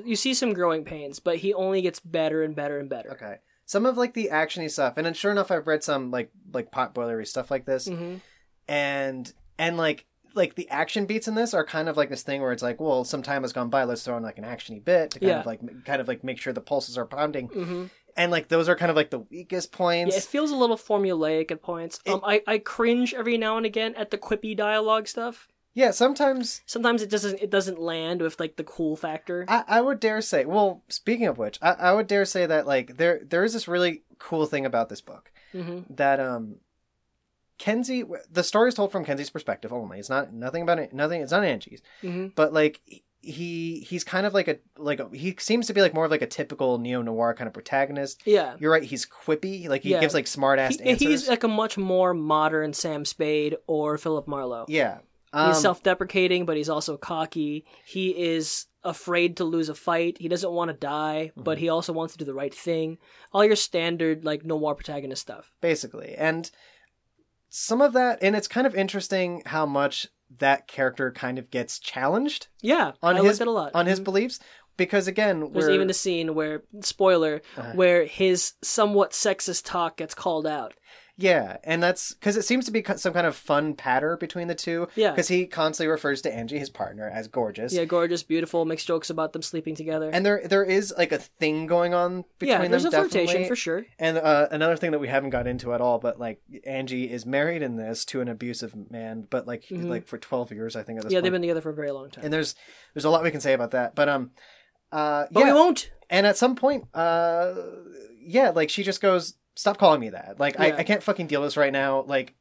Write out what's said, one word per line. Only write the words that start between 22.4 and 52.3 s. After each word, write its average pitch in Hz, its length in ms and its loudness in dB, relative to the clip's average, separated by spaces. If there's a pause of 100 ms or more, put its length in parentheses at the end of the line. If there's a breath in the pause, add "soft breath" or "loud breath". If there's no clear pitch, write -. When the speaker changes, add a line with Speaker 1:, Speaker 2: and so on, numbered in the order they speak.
Speaker 1:
I 214 100 2
cringe 240 560 0
every 233 240 -2
now 220 180 -2
and 226 100 0
again 220 300 -2
at 214 160 -6
the 208 60 -4
quippy 214 400 -4
dialogue 214 500 2
stuff. 233 400 -8 (260)
Speaker 2:
Yeah, 247 180 4
sometimes 269 760 2
Speaker 1:
Sometimes 240 360 2
it 208 80 -4
doesn't, 196 320 -2
it 202 80 -2
doesn't 185 300 0
land 165 420 -2
with, 165 160 -2
like, 160 200 -6
the 160 80 -4
cool 156 320 -4
factor. 175 500 -6
Speaker 2:
I, 226 220 2
I 214 120 4
would 262 200 0
dare 220 180 0
say, 160 240 2
well, 185 460 2
speaking 233 380 -2
of 131 100 0
which, 107 240 -4
I, 175 100 4
I 180 220 4
would 214 140 2
dare 202 180 2
say 180 200 0
that, 156 220 2
like, 131 300 0
there, 165 260 2
there 170 220 0
is 220 80 -2
this 220 160 -8
really 175 340 0 (160)
cool 156 280 -2
thing 143 180 -2
about 123 240 0
this 101 100 -12
book - 320 -20 (220 soft breath)
Speaker 1:
Mm-hmm. 175 420 -10
Speaker 2:
that, 139 240 2
um, 120 380 -6 (1000)
Kenzie, 247 440 -2
w-, - 180 -10 (100)
the 170 140 0
story 220 240 4
is 247 80 0
told 202 160 0
from 180 140 -4
Kenzie's 143 240 -4
perspective 113 420 -6
only. 107 260 -8
It's 101 120 -10
not, 131 240 -2
nothing 127 300 -6
about 170 160 4
it, 143 140 -6
nothing, 156 280 0
it's 135 100 -8
not 196 140 4
Angie's. 127 360 -4 (220 soft breath)
Speaker 1:
Mm-hmm. 185 320 -6
Speaker 2:
But, 156 160 4
like, 156 300 2 (400)
he, 165 640 -8
he's 180 160 -6
kind 185 220 -2
of 202 80 0
like 196 160 2
a, 151 80 0 (200)
like 147 220 -4
a, 131 140 -8
he 175 260 -6
seems 233 280 0
to 220 60 -4
be, 196 80 4
like, 170 120 6
more 160 100 2
of, 156 80 2
like, 156 100 2
a - 60 0
typical 135 520 -2
neo-noir 117 540 0
kind 117 140 -8
of 107 60 -10
protagonist. 139 720 -4
Speaker 1:
Yeah. 165 340 4
Speaker 2:
You're 151 140 2
right, 160 100 4
he's 123 220 -8
quippy, 170 640 -4
like, 135 140 0
he - 80 2
Speaker 1:
Yeah. 175 100 2
Speaker 2:
gives, 160 120 4
like, 143 140 0
smart-ass 135 520 2
Speaker 1:
He, - 100 -10
Speaker 2:
answers. 254 180 4
Speaker 1:
he's, 269 220 2
like, 233 140 2
a 233 40 2
much 220 300 -2
more 185 360 4
modern 156 600 2